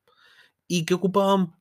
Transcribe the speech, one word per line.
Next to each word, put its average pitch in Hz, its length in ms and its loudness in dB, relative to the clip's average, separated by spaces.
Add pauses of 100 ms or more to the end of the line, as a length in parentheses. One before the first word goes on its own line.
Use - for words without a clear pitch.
(680)
y 170 180 -2
que 185 80 0
ocupaban 190 680 0